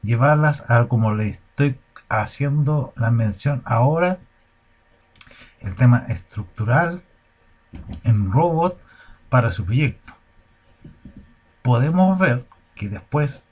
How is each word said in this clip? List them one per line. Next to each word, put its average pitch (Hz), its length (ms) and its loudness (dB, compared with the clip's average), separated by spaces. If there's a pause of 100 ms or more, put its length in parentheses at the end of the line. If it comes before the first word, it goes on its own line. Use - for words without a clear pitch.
llevarlas 143 680 2
a, 120 160 4
como 110 280 0
le 107 140 -2
estoy 135 500 -4 (300)
haciendo 143 880 -2
la 117 140 0
mención 117 540 -2
ahora, 160 540 0 (1400)
el 92 140 -10
tema 123 340 4
estructural 131 920 -4 (1000)
en 104 280 2
robot 170 480 0 (480)
para 120 220 2
su 90 140 -6
proyecto. 117 500 -4 (1500)
Podemos 165 560 2
ver 127 280 0 (280)
que 101 140 -10
después 131 640 -4